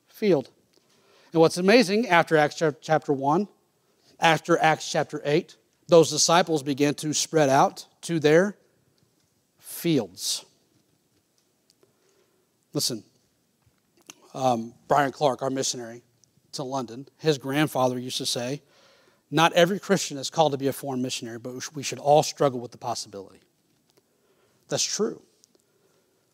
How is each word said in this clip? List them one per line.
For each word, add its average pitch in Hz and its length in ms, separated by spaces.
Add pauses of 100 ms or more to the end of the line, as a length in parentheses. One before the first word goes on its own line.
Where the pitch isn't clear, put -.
field. 170 420 (840)
And 165 100
what's 160 160
amazing, 208 500
after 170 280
Acts 151 200
chap-, 151 260
chapter 156 320
one, 147 340 (760)
after 165 380
Acts 156 300
chapter 151 360
eight, 151 320 (300)
those 165 220
disciples 165 540
began 143 320
to 151 180
spread 147 360
out 156 360 (160)
to 170 180
their 160 360 (1040)
fields. - 840 (2250)
Listen, 127 300 (1300)
um, 120 400 (140)
Brian 139 240
Clark, 131 300
our 135 80
missionary 123 540 (500)
to 151 100
London, 131 440 (100)
his 151 200
grandfather 135 600
used 123 200
to 135 60
say, 131 360 (680)
"Not 160 240
every 175 260
Christian - 380
is 131 120
called 151 240
to 139 40
be 135 100
a 127 60
foreign 135 280
missionary, 120 380
but 123 140
we 127 60
sh-, - 140
we 139 100
should 123 160
all 143 240
struggle 135 360
with 120 120
the 110 60
possibility." 101 640 (1300)
That's 143 140
true. - 380 (1120)